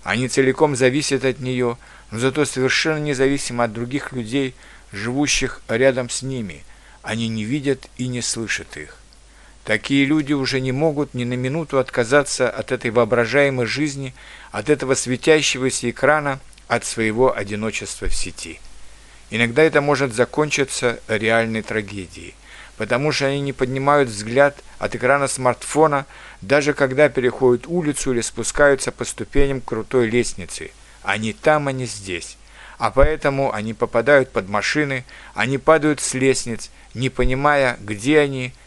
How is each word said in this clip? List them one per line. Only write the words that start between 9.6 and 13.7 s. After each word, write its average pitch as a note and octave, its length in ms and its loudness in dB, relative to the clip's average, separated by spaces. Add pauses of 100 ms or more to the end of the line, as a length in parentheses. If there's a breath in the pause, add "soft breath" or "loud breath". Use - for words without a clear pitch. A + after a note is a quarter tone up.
Такие C#3 420 0
люди D3 260 0
уже C3+ 280 0
не C3 120 -2
могут C#3+ 440 -2
ни B2 80 -4
на A#2+ 100 -4
минуту C3+ 460 -2
отказаться B2+ 680 2
от A2 240 -6
этой B2 200 -2
воображаемой A#2+ 720 2
жизни, C3+ 480 -4 (380 loud breath)